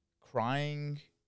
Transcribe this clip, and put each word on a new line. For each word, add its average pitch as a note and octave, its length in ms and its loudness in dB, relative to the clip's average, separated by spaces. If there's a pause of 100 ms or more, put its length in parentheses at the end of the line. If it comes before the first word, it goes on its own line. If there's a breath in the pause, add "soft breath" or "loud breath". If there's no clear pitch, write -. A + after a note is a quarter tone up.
(220)
crying. D3 800 0 (260)